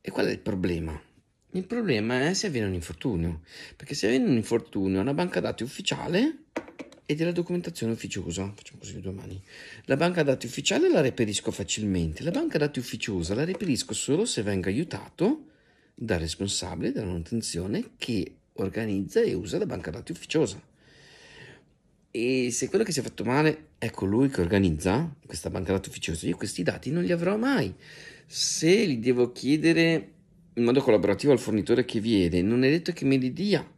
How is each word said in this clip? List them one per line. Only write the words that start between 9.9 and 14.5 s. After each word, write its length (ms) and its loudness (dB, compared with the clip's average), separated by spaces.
banca 260 2
dati 240 2
ufficiale 440 2
la 100 6
reperisco 500 0
facilmente, 720 -2
la 80 -2
banca 280 0
dati 200 0
ufficiosa 560 -4
la 100 0
reperisco 500 -2
solo 300 0
se 180 -2
vengo 260 0